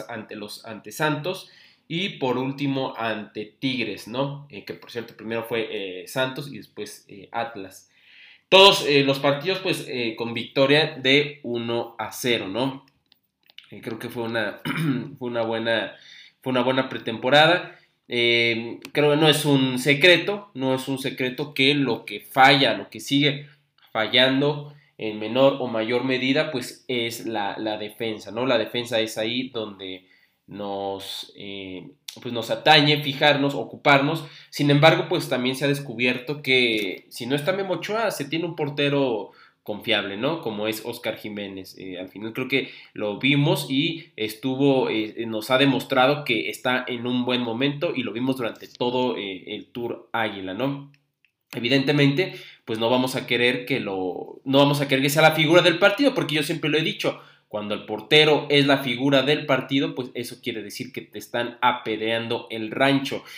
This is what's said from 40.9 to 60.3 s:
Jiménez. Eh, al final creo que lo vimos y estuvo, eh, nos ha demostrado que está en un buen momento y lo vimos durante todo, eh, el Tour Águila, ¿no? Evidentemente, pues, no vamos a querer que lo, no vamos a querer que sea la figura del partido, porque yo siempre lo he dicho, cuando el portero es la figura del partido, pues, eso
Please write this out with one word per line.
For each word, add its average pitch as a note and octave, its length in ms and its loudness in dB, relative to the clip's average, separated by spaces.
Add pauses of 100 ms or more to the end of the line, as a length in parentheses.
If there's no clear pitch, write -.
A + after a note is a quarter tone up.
Jiménez. G2 600 -12
Eh, F#2 220 -12
al F#2+ 80 -12
final A2 240 -12
creo B2+ 160 -6
que C3 240 -2 (220)
lo G#2 260 -6
vimos C#3+ 500 2
y D#3 460 -4
estuvo, C3 760 0
eh, G#2+ 380 -4
nos A2 240 -4
ha C3 60 4
demostrado C3+ 640 2
que A2 260 -2
está B2+ 380 -2
en A#2+ 180 -6
un B2 200 0
buen B2 160 0
momento C#3+ 520 -2
y A#2 100 -4
lo G#2 100 -4
vimos B2+ 240 -2
durante G#2 320 -8
todo, B2+ 480 -2
eh, F#2+ 300 -8
el G2 180 -10
Tour - 480 -10
Águila, G2 400 -4
¿no? C#3 400 -6 (580)
Evidentemente, C#3 840 2 (280)
pues, A2 160 -6
no A#2 100 2
vamos B2+ 280 2
a - 100 -6
querer B2 380 2
que B2 160 -2
lo, F#2 640 -6
no C3+ 140 6
vamos C#3+ 200 6
a C#3+ 80 -2
querer C3+ 160 2
que C#3+ 60 2
sea D3+ 120 2
la D#3 100 8
figura D#3+ 300 6
del E3+ 180 4
partido, G3+ 340 4
porque D3 220 -2
yo D3+ 80 0
siempre D3+ 260 -4
lo D3+ 80 2
he D#3+ 60 0
dicho, F3 360 -4 (280)
cuando G#2 260 -6
el G2 120 -6
portero D3 640 4
es C#3+ 180 6
la C#3 120 6
figura C3 420 2
del D3 240 0
partido, C3+ 500 0
pues, B2 180 -8
eso A#2+ 280 -10